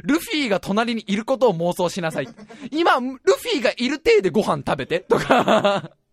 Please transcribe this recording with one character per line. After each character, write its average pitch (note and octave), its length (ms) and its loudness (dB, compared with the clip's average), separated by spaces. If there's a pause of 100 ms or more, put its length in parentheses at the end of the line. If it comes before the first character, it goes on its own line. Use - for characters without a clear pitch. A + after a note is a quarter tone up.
ル F#3 140 0
フ E4+ 180 -4
ィ D4+ 160 -2
が F#3+ 100 0
隣 A3+ 360 -2
に A3 100 -6
い F#3+ 100 -2
る G#3+ 80 -2
こ C4+ 140 -2
と B3+ 100 4
を G3 80 2
妄 E3+ 180 -2
想 F3+ 160 -2
し F3+ 120 -8
な D#3+ 100 -4
さ - 120 -4
い。 A#2+ 60 -12 (440)
「今、 E4 260 2
ル - 0 -
フ B3+ 200 -8 (400)
ィ - 20 -4
が A3 160 2
い A#3+ 100 -2
る C#4+ 120 -4
体 A4 240 4
で F#3 80 0
ご G#3 100 2
飯 E3 240 -2
食 E3+ 100 -2
べ C3+ 120 -6
て」 E3+ 200 -2
と - 120 2
か、 G3+ 720 2 (220)